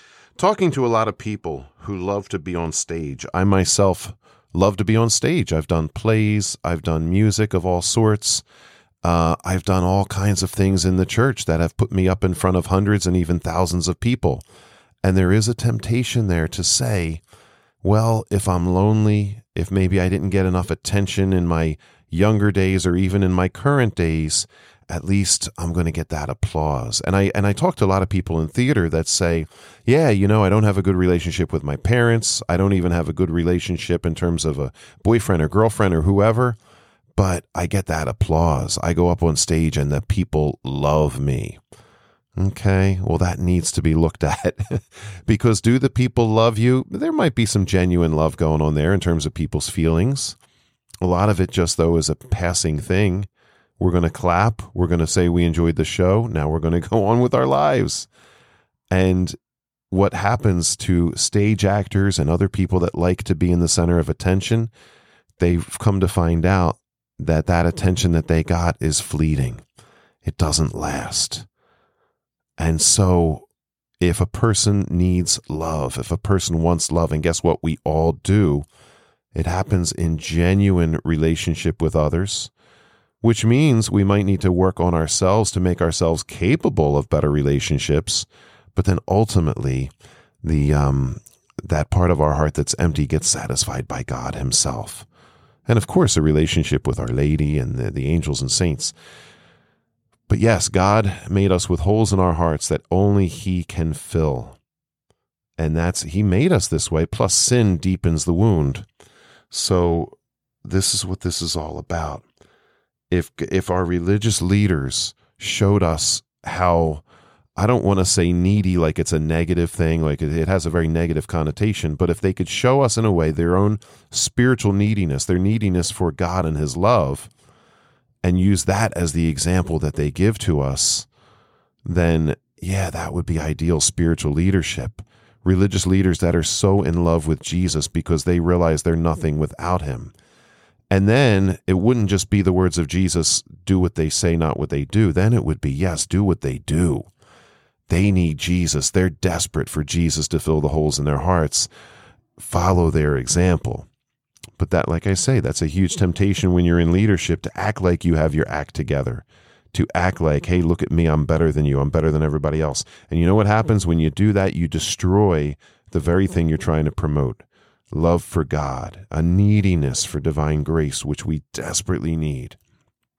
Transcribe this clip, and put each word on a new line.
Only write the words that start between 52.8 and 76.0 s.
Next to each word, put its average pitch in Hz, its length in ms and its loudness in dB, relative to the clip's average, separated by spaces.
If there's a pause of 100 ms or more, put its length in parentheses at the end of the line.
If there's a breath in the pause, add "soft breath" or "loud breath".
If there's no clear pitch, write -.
We're 90 100 2
gonna 85 200 2
clap. 92 520 0 (100)
We're 90 140 0
gonna 82 200 2
say 87 220 2
we 87 160 2
enjoyed 82 320 2
the 78 80 0
show. 95 420 2
Now 76 220 -2
we're 78 120 -2
gonna 82 200 0
<laughs> - 120 -8
go 107 140 2
on 117 140 4
with 123 140 0
our 127 120 2
lives. 135 600 0 (840 soft breath)
And 92 440 2 (560)
what 95 240 2
happens 101 600 0
to 85 400 0
stage 104 480 0
actors 98 540 0
and 73 120 0
other 92 180 2
people 92 320 0
that - 160 -2
like 90 280 0
to 92 100 0
be 87 160 0
in 87 100 2
the 85 80 2
center 85 300 2
of 76 100 0
attention, 98 600 -2 (680 soft breath)
they've 87 420 0
come 98 200 2
to 92 80 2
find 85 380 0
out 90 320 0 (400)
that 78 280 0
that 85 200 2
attention 90 460 0
that 80 160 0
they 80 160 2
got 85 360 -2
is 76 200 -2
fleeting. 71 600 -2 (640 soft breath)
It - 140 -8
doesn't 78 380 0
last. - 720 -6 (1120)
And 80 240 0
so 87 640 2 (520)
if 87 200 2
a 117 60 2
person 101 640 0
needs 90 580 0
love, 78 480 -4
if - 140 -6